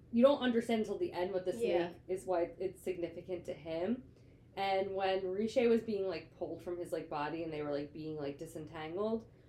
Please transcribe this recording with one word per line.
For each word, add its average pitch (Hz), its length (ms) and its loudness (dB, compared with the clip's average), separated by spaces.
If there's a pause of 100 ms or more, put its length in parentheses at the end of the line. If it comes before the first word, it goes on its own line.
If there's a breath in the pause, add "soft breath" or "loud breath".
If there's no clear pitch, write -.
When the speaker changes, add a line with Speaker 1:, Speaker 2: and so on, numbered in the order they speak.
Speaker 1:
you 233 120 4
don't 277 180 10
understand 233 400 4
until 196 160 -2
the 175 160 -2
end 185 220 0
what 180 100 0
the 180 80 2
snake - 160 0
Speaker 2:
Yeah. 175 200 2 (200)
Speaker 1:
is, 185 160 -4
why 170 340 0
it's 185 220 -6
significant 175 640 -6
to 165 80 -6
him. 170 500 -2 (540 soft breath)
And 196 380 0
when 190 360 0
Riche 226 380 2
was 226 140 6
being, 196 260 -2
like, 160 300 -6
pulled 165 240 -6
from 175 160 -6
his, 170 120 -8
like, 160 200 -4
body 151 320 -4
and 160 100 -6
they 151 80 -4
were, 147 120 -4
like, 147 200 -4
being, 156 240 -8
like, 143 220 -6
disentangled, 165 880 -4 (220 soft breath)